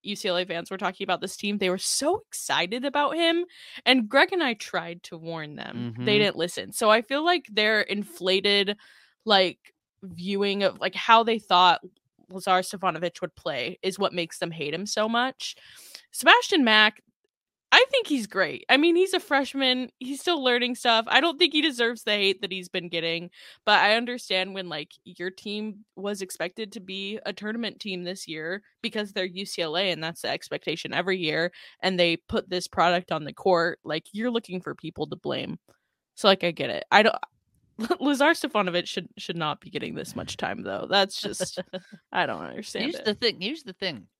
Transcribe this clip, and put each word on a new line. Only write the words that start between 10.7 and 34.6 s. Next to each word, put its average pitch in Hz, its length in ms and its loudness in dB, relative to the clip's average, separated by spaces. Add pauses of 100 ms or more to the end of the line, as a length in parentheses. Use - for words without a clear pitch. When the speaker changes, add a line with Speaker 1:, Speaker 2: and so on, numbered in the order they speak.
Speaker 1:
like, 185 140 -2
how 226 280 6
they 226 160 0
thought 180 420 6 (500)
Lazar 185 320 0
Stefanovic 175 580 -4
would 165 160 -8
play 147 460 -6
is 190 160 -2
what 196 140 0
makes 170 260 -6
them 170 120 -4
hate 156 240 -6
him 190 120 -6
so 220 220 -2
much. 240 480 -4 (540)
Sebastian 370 540 6
Mack, 214 380 6 (720)
I 494 160 8
think 508 160 0
he's 247 200 -2
great. 147 420 -2
I 254 80 6
mean, 330 200 4
he's 381 180 2
a 349 60 2
freshman. 262 680 0 (100)
He's 262 220 -8
still 311 240 0
learning 247 300 2
stuff. 226 340 2
I 262 140 6
don't 311 160 0
think 320 160 2
he 302 80 2
deserves 240 400 0
the 220 80 -4
hate 196 320 0
that 190 100 -8
he's 180 160 -10
been 175 220 -6
getting, 165 400 -4 (340)
but 208 160 6
I 208 160 6
understand 220 560 -2
when, 190 160 -8
like, 151 220 -8 (140)
your 180 260 -8
team 208 560 -8 (100)
was 196 240 -6
expected 190 520 -6
to 220 80 -14
be 196 440 -8
a 208 80 -6
tournament 214 480 -8
team 185 240 -6
this 185 240 -10
year 165 340 -8 (200)
because 208 320 -4
they're 185 100 -2
U 190 220 -8
C - 160 -6
L 160 160 -2
A 196 120 2
and 156 140 -4
that's 165 160 -8
the - 80 -4
expectation - 640 -6
every 185 240 0
year, 160 340 0 (300)
and 185 180 0
they 170 200 4
put - 320 -4
this 180 180 -4
product 175 420 2
on 160 140 -2
the 143 80 -10
court, 170 520 2
like, 160 280 -6
you're 226 180 -2
looking 202 300 -4